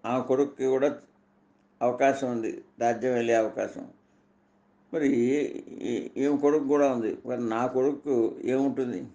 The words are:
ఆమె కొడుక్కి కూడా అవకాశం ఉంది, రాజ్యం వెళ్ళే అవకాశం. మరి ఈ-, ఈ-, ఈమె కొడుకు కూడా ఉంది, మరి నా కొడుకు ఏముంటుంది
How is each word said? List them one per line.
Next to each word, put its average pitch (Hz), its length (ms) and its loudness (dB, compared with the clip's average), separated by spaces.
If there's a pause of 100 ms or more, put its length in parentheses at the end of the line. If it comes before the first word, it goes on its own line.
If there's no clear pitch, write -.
ఆమె 123 180 0
కొడుక్కి 131 420 0
కూడా 131 340 2 (800)
అవకాశం 123 500 2
ఉంది, 113 320 -6 (160)
రాజ్యం 117 340 0
వెళ్ళే 117 220 2
అవకాశం. 104 560 -2 (1000)
మరి 151 140 2
ఈ-, 127 520 2 (100)
ఈ-, 107 480 -6
ఈమె 143 200 2
కొడుకు 143 300 2
కూడా 143 260 4
ఉంది, 110 320 -2
మరి 120 240 -4
నా 117 180 0
కొడుకు 131 720 0
ఏముంటుంది 123 720 -2